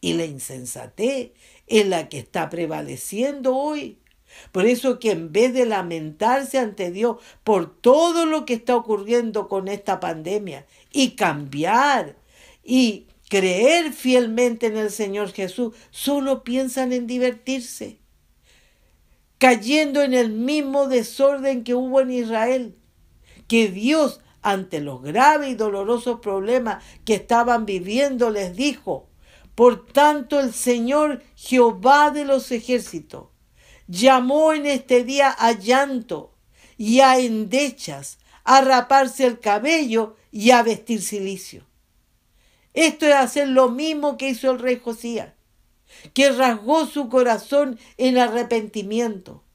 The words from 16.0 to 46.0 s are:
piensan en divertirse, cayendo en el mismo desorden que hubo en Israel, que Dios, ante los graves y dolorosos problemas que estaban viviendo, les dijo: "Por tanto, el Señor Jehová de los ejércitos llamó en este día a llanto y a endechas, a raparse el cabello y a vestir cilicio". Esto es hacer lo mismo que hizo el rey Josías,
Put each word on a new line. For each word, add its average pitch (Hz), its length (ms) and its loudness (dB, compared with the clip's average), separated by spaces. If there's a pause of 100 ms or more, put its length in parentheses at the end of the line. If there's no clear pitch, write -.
piensan 254 480 -4
en 247 160 -4
divertirse, 247 920 -6 (1400)
cayendo 262 640 2
en 269 120 0
el 240 200 2
mismo 269 540 -2
desorden 262 760 0
que 247 120 -2
hubo 254 260 0
en 254 100 -2
Israel, 233 640 -2 (720)
que 226 220 4
Dios, 254 500 0 (220)
ante 190 400 -4
los 135 200 -10
graves 269 500 2
y 240 40 -6
dolorosos 220 640 -4
problemas 208 640 -2 (220)
que 220 80 2
estaban 233 520 2
viviendo, 226 680 -2
les 196 220 -4
dijo: 202 540 -6 (460)
"Por 233 320 4
tanto, 294 560 2
el 254 100 -2
Señor 247 720 -2 (120)
Jehová 254 760 4
de 294 140 -4
los 269 260 0
ejércitos 226 760 -6 (600)
llamó 262 640 4
en 302 140 -2
este 254 380 2
día 277 260 2
a 233 220 2
llanto 233 840 -2 (420)
y 226 260 2
a 262 180 6
endechas, 220 960 -4 (260)
a 269 180 8
raparse 262 680 4
el 233 120 -2
cabello 220 760 0 (160)
y 214 180 0
a 240 140 8
vestir 214 400 -2
cilicio". 190 600 -10 (1120)
Esto 311 320 0
es 294 80 6
hacer 277 340 2
lo 262 220 4
mismo 294 480 -4
que 269 120 -4
hizo 262 200 -4
el 254 80 -2
rey 247 260 -4
Josías, 226 500 -10 (800)